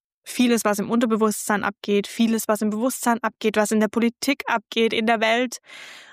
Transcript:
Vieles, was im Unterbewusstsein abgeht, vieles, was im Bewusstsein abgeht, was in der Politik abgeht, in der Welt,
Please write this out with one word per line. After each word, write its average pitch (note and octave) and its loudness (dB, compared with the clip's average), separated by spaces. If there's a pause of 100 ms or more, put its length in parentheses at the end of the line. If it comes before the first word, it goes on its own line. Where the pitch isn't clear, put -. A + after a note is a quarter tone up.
(220)
Vieles, A#3+ 0
was G#3 0
im G3+ -4
Unterbewusstsein A3 0
abgeht, G3+ 0
vieles, A3+ 0
was G#3+ 0
im G#3+ 0
Bewusstsein A#3 -2
abgeht, A3 -2
was G#3+ 2
in A3 2
der G#3+ 2
Politik A#3+ -2
abgeht, A3+ 0
in A3+ 0
der A3+ 2
Welt, A#3 0 (540)